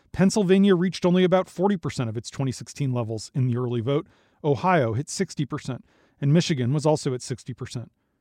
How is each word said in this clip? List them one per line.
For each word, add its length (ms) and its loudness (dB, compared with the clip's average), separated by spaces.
Pennsylvania 640 4
reached 300 0
only 180 4
about 280 4
forty 260 0
percent 320 -4
of 80 -6
its 140 -10
twenty 220 -4
sixteen 420 -6
levels 400 -6
in 120 0
the 120 0
early 240 -2
vote, 240 -2
Ohio 520 2
hit 160 -6
sixty 340 -4
percent, 400 -10
and 100 2
Michigan 400 2
was 140 0
also 260 0
at 80 -6
sixty 320 -10
percent. 400 -12